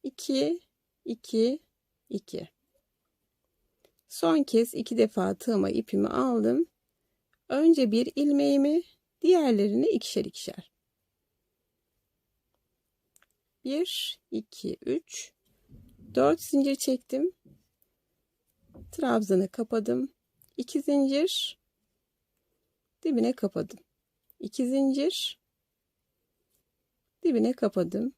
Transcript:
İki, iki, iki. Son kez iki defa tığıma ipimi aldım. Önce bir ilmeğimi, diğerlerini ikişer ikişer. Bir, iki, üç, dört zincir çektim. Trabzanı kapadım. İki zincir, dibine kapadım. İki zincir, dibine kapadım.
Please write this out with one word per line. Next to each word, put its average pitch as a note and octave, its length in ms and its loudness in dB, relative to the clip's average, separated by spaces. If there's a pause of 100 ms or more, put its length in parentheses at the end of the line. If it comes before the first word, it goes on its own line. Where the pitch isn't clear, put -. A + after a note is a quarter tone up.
İki, D4 580 -2 (440)
iki, A#3 540 -2 (500)
iki. - 400 -10 (1600)
Son D#4+ 340 2
kez A#3 320 2
iki A3+ 240 -4
defa G3 360 2
tığıma G3 360 -2
ipimi G#3 380 -2
aldım. B3 580 0 (840)
Önce C#4+ 420 4
bir A3+ 260 0
ilmeğimi, C#4+ 640 2 (400)
diğerlerini B3 640 4
ikişer - 380 -2
ikişer. - 480 -14 (3000)
Bir, - 560 -4 (100)
iki, - 460 -8 (100)
üç, - 460 -6 (840)
dört C#4+ 260 4
zincir C#4 340 0
çektim. C4+ 580 -2 (1600)
Trabzanı G#3 560 0
kapadım. A#3+ 640 -4 (440)
İki C#4 240 -4
zincir, C#4+ 800 0 (1400)
dibine B3 300 0
kapadım. - 460 -6 (640)
İki A#3+ 260 -4
zincir, C4+ 760 0 (1800)
dibine A#3+ 300 2
kapadım. G3+ 640 -2